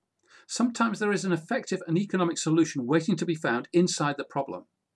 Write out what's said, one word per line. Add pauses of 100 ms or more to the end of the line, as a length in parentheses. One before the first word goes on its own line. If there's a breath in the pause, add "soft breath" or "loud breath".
(460 soft breath)
Sometimes
there
is
an
effective
and
economic
solution
waiting
to
be
found
inside
the
problem. (300)